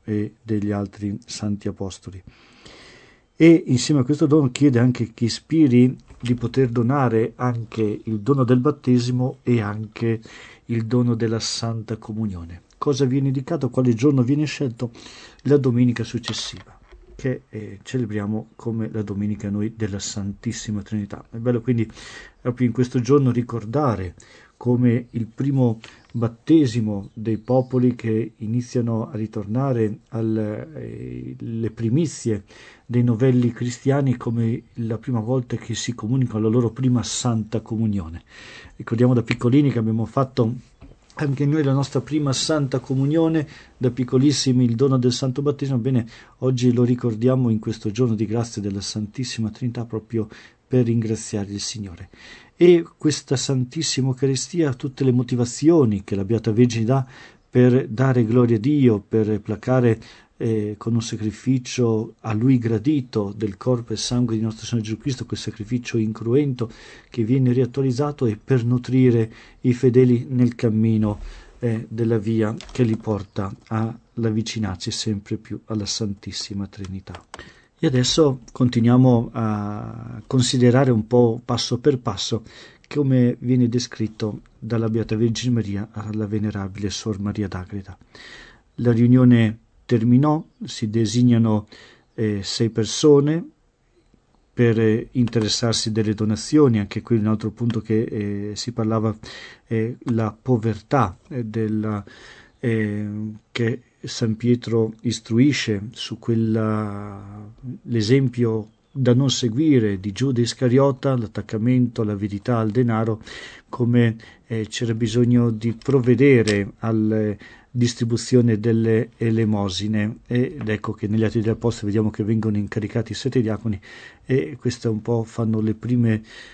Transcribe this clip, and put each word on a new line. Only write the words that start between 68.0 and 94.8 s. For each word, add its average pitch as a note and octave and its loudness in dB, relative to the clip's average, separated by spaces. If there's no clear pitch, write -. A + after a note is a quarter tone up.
e G#2+ 0
per B2 0
nutrire B2 4
i B2+ 2
fedeli B2 4
nel B2 2
cammino, A2 0
eh, A#2 -4
della A2+ 0
via A2 0
che C3 0
li A2 0
porta G2+ -6
all'avvicinarsi A2 -4
sempre G#2+ -6
più - -12
alla G#2 -6
Santissima G2 -8
Trinità. F#2 -14
E - 0
adesso C3 2
continuiamo B2 4
a A2 -8
considerare B2+ 4
un A2 2
po' A#2+ 4
passo A#2+ -4
per C3+ 2
passo A2 -6
come B2+ 2
viene B2 2
descritto A2 -4
dalla A2+ -2
Beata A2 -2
Vergine A#2 0
Maria G2+ -4
alla G#2 -6
Venerabile G2+ -4
Suor G2 -6
Maria G2+ -4
d'Agreda. F#2 -12
La A#2+ 2
riunione A#2+ 6
terminò, B2+ 2
si A#2+ -8
designano, A2+ 2
eh, G#2+ -2
sei A2+ -2
persone D3 4
per, A2+ 4